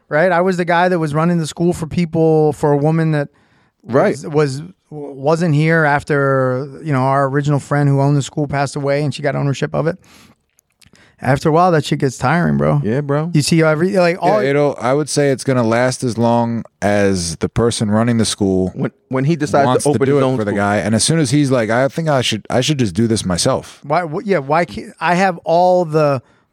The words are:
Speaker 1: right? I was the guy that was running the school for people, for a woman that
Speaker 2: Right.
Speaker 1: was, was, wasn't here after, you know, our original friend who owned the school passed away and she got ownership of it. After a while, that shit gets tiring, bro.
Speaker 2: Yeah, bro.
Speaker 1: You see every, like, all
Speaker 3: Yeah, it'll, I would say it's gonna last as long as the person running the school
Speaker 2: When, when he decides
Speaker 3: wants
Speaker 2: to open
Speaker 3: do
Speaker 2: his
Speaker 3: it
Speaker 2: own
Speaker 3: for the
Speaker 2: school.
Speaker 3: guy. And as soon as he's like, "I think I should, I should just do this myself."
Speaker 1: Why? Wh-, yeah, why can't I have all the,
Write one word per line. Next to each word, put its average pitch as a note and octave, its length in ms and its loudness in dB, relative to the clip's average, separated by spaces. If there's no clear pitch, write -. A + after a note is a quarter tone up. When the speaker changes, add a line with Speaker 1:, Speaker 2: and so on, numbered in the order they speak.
Speaker 1:
right? E3+ 220 2
I E3+ 100 2
was F#3 160 0
the F3 80 -2
guy F3 240 2
that F#3 80 2
was D#3 160 -2
running E3+ 240 2
the D#3+ 100 -2
school F3 260 0
for D#3+ 120 -6
people, D#3+ 680 2
for D3+ 180 0
a C#3+ 60 2
woman D#3+ 340 2
that D3 180 -2
Speaker 2:
Right. D#3 280 2
Speaker 1:
was, C#3+ 160 -8
was, D3 340 -2
wasn't D3 640 -2
here D#3+ 300 2
after, C#3 960 -2
you D#3 80 -6
know, C3 120 0
our C3+ 260 2
original C#3+ 300 0
friend C#3+ 280 0
who C#3 140 2
owned C#3+ 160 2
the C#3 40 0
school D3 260 -6
passed C#3+ 280 -4
away C#3+ 280 -2
and C#3 100 -4
she - 80 -12
got C#3 140 -2
ownership C#3+ 400 -2
of D3 120 -2
it. F3 100 -4
After C#3 280 0
a - 20 2
while, F3 220 4
that D3+ 100 2
shit D3 160 -2
gets C3+ 180 -2
tiring, D#3 400 0
bro. D3+ 260 2
Speaker 2:
Yeah, A#2 180 -2
bro. D3 320 -4
Speaker 1:
You D3+ 80 4
see D#3+ 200 2
every, D#3+ 300 2
like, F3+ 300 2
all G3+ 200 2
Speaker 3:
Yeah, C#3 100 0
it'll, C#3+ 280 0
I B2 140 0
would D3 160 -2
say C#3+ 220 2
it's B2+ 120 -2
gonna B2+ 220 0
last B2 380 0
as A2+ 140 -4
long A#2 460 0
as G2 560 0
the - 120 -4
person A2+ 420 0
running A2+ 260 2
the A2 80 2
school F#2+ 480 0
Speaker 2:
When, C3 180 -6
when C3 160 -2
he E3 100 2
decides C#3+ 300 0
Speaker 3:
wants B2+ 180 2
Speaker 2:
to D3 80 2
open C3+ 140 2
Speaker 3:
do C#3+ 100 2
Speaker 2:
his C3+ 80 2
Speaker 3:
it - 20 2
Speaker 2:
own C3 120 0
Speaker 3:
for G#2+ 80 -2
the G2+ 60 -2
Speaker 2:
school. G#2 60 -2
Speaker 3:
guy. G2+ 200 0
And G#2 180 0
as G#2+ 80 0
soon E3 160 0
as C#3 120 0
he's C#3+ 200 2
like, A#2 180 0
"I B2+ 200 2
think E3 180 -4
I C#3 140 2
should, G#2+ 280 -4
I A#2 120 2
should C#3+ 180 -2
just G2 160 -2
do A2+ 100 2
this A2 200 -2
myself." F#2 580 -2
Speaker 1:
Why? D#3 240 -2
Wh-, E3+ 180 -8
yeah, G3 120 0
why D3 260 0
can't A3+ 380 -10
I E3 140 0
have F3+ 240 0
all F3+ 440 2
the, D3+ 380 0